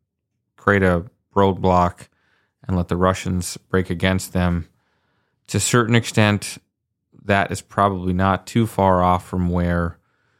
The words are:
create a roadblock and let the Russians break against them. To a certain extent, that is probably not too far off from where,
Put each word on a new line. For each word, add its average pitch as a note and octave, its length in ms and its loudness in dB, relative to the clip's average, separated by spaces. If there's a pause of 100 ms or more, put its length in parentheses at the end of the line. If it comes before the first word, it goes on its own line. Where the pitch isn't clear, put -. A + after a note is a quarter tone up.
(560)
create G2+ 280 2
a F2 200 2 (300)
roadblock F2+ 720 2 (600)
and F#2+ 100 -2
let F2 120 -2
the F2 80 -4
Russians F#2 600 -2
break - 340 -4
against F#2 420 -2
them. F2 360 -2 (800)
To - 80 -4
a G#2 40 -2
certain A#2+ 360 0
extent, G#2+ 640 0 (640)
that G2+ 260 0
is - 100 -6
probably F#2 520 -2
not F#2+ 340 0
too A#2 200 0
far F#2+ 360 0
off F2+ 240 0
from F2+ 240 -4
where, F2 480 -2 (420)